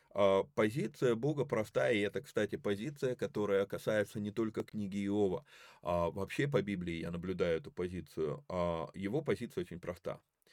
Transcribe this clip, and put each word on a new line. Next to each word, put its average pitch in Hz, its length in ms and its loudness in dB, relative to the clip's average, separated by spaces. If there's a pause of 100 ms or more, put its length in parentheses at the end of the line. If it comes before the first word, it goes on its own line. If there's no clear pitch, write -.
(140)
А, 98 300 6 (100)
позиция 120 600 2
Бога 135 300 0
простая, 120 500 2
и 101 60 4
это, 101 220 0
кстати, 104 340 -2
позиция, 123 600 -2
которая 101 500 2
касается 107 520 0
не 104 120 -4
только 110 320 -2
книги 101 420 -4
Иова. 98 400 2 (380)
А, 85 280 2
вообще 101 380 -2
по 120 140 4
Библии 90 320 -2
я 85 160 -4
наблюдаю 87 480 0
эту 78 120 -14
позицию. 82 800 -4
А, 87 460 -2
его 98 260 -2
позиция 113 420 -2
очень 87 180 -8
проста. - 400 -8 (320)